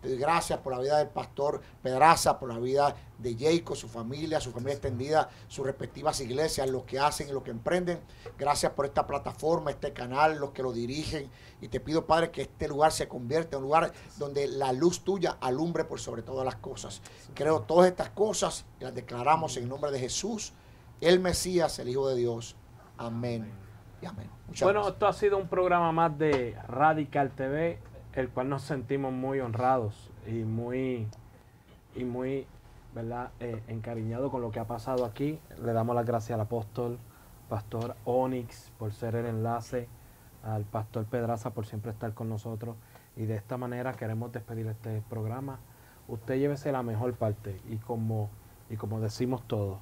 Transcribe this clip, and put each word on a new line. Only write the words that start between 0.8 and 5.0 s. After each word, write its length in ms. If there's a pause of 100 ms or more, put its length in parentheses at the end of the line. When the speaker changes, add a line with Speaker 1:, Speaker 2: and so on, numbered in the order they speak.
Speaker 1:
del 100
pastor 540 (200)
Pedraza, 560
por 140
la 60
vida 360 (240)
de 160
Jacob, 400
su 140
familia, 520
su 120
familia 220
extendida, 560 (180)